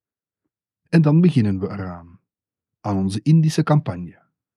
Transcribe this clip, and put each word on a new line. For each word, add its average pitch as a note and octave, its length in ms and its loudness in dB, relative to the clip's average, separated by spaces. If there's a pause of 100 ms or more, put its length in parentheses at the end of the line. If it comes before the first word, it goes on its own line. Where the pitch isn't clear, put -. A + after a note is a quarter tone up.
(880)
En E3+ 140 4
dan D3+ 180 4
beginnen A2+ 380 2
we F#2 120 -8
eraan. F2+ 500 -12 (600)
Aan G#2 160 -4
onze F#2+ 260 -4
Indische D#3 400 2
campagne. G2 600 -4 (340)